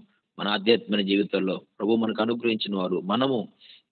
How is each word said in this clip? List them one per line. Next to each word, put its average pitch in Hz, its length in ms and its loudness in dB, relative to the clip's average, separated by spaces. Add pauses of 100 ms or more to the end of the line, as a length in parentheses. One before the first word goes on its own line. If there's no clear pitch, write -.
(400)
మన 90 80 -4
ఆధ్యాత్మిక 104 600 2
జీవితంలో 95 540 0 (180)
ప్రభు 107 160 2
మనకు 110 260 0
అనుగ్రహించిన 113 540 -2
వారు, 92 260 -2
మనము 113 480 -2 (420)